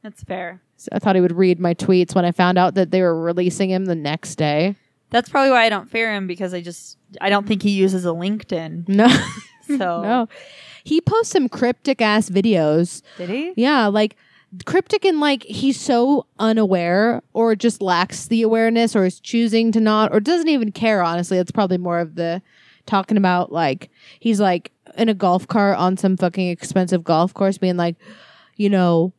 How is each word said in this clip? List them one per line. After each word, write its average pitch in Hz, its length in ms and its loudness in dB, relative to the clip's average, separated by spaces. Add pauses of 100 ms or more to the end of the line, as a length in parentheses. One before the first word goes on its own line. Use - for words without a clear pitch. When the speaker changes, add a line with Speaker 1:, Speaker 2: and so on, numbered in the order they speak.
Speaker 1:
That's 214 220 -20
fair. 175 360 -10 (180)
Speaker 2:
So - 120 -16
I - 80 -4
thought 196 160 0
he 185 60 4
would 175 160 2
read 180 240 2
my 175 140 0
tweets 180 420 0
when 180 80 2
I 175 80 0
found 180 260 2
out 185 160 2
that 185 160 0
they 185 120 0
were 170 180 2
releasing 180 500 -2
him 185 140 -2
the 180 100 -2
next 151 400 -8
day. 156 400 0 (360)
Speaker 1:
That's 240 180 -2
probably 269 240 2
why 233 120 4
I 226 40 4
don't 208 200 -4
fear 226 240 -4
him, 196 140 -6
because 180 260 -8
I 180 80 -8
just, - 360 -16 (240)
I 196 100 -2
don't 202 160 0
think 208 160 -2
he 208 80 0
uses 190 340 2
a 175 40 -2
LinkedIn. 170 800 -6
Speaker 2:
No. 202 180 6
<laughs> 254 100 6 (520)
Speaker 1:
So. 285 80 -2 (260)
Speaker 2:
No. 226 260 0 (540)
He 320 180 0
posts 440 320 0
some 277 160 0
cryptic 247 540 -2
ass 214 260 2
videos. 175 720 2 (160)
Speaker 1:
Did 180 140 -10
he? 302 260 -6
Speaker 2:
Yeah, 247 300 2
like, 214 300 0 (500)
cryptic 381 380 -2
and, 330 160 2
like, 285 240 0
he's 269 360 -4
so 262 460 2 (140)
unaware 208 840 0 (100)
or 226 220 2
just 220 260 -2
lacks 180 460 -2
the 226 160 0
awareness 226 540 2
or 190 100 4
is - 140 -4
choosing 226 520 0
to 226 80 2
not 214 320 2
or 214 60 2
doesn't 320 300 0
even 233 240 0
care, 220 280 0
honestly. 175 380 0
It's 180 140 -2
probably 185 260 0
more 175 220 -2
of 165 160 -6
the 170 260 -4 (440)
talking 202 300 0
about, 180 360 0
like, 151 360 -4 (300)
he's, 220 220 0
like, 180 320 0 (260)
in 226 100 0
a 214 60 0
golf 180 320 0
cart 202 320 0
on 185 180 0
some 190 200 0
fucking 180 320 -2
expensive 175 560 -2
golf 170 280 0
course 190 240 -2
being 180 200 -2
like, 170 180 -2 (640)
you 202 120 -2
know 180 500 2